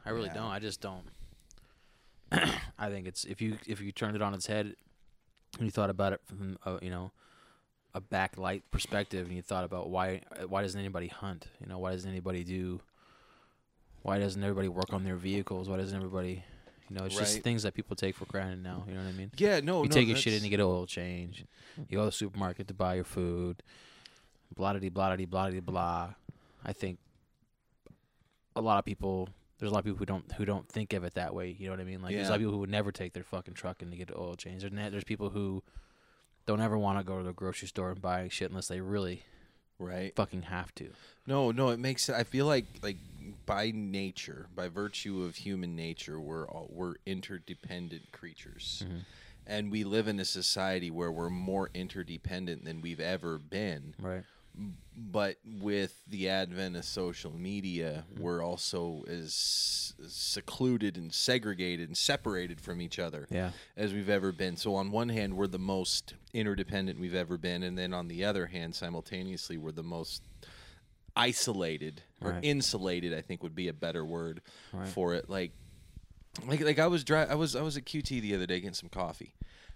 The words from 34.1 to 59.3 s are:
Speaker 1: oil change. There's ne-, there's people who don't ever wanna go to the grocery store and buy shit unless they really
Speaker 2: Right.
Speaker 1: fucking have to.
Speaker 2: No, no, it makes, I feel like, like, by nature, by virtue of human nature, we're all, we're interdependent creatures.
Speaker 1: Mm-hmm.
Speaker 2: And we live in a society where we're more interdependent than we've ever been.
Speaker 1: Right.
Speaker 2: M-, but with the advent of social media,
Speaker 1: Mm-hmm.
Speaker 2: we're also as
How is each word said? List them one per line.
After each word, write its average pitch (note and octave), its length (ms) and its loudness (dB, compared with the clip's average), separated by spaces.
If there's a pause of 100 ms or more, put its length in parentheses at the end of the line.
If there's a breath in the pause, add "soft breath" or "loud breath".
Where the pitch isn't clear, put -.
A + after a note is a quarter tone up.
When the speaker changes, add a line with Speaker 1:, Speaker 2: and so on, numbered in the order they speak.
Speaker 1:
oil F2 180 -4
change. F#2 260 -10
There's G2 120 -4
ne-, G#2 160 -4
there's G2+ 140 -2
people G#2 260 -2
who F#2+ 340 0 (800 soft breath)
don't G#2+ 160 4
ever G#2+ 160 4
wanna G2+ 260 4
go F#2+ 140 -2
to F#2 60 -2
the F2+ 100 -2
grocery F#2 340 -4
store F#2 240 0
and F#2 100 -4
buy F2+ 260 2
shit F2+ 220 -2
unless F#2 180 -4
they F#2 140 -2
really F#2 420 0 (560 soft breath)
Speaker 2:
Right. F2+ 360 -4
Speaker 1:
fucking F#2+ 280 0
have F2+ 320 -6
to. - 160 -10 (340 loud breath)
Speaker 2:
No, C3 260 4
no, B2+ 180 6
it A#2+ 100 2
makes, C3 300 2
I A#2 140 2
feel C3+ 220 4
like, C#3+ 200 6 (180)
like, G2+ 140 -2 (480)
by G#2+ 280 2
nature, G2 800 -4
by F2+ 140 -2
virtue F#2+ 560 -2
of E2+ 140 -4
human F#2 380 -2
nature, E2 440 -6
we're D#2 280 -4
all, - 240 -8
we're F2 240 -4 (100)
interdependent F2+ 1080 -8
creatures. - 760 -10
Speaker 1:
Mm-hmm. F2 120 -4 (500 loud breath)
Speaker 2:
And G#2 240 0
we G#2+ 120 2
live G#2 240 4
in G#2 120 2
a F#2 60 0
society F#2 640 2
where E2+ 200 0
we're E2+ 180 0
more F#2 440 0
interdependent F2+ 920 -4
than E2 160 -6
we've E2 180 -4
ever E2+ 380 0
been. D#2 640 -4
Speaker 1:
Right. F#2 240 -4 (340 soft breath)
Speaker 2:
M-, G#2 200 -6 (180)
but G2+ 500 0
with G2+ 640 0
the F#2+ 220 0
advent F#2 480 0
of D#2+ 80 -6
social F2+ 460 -4
media, E2+ 840 -2
Speaker 1:
Mm-hmm. D#2+ 100 -6
Speaker 2:
we're E2+ 200 0
also F2 640 -2
as - 840 0 (140)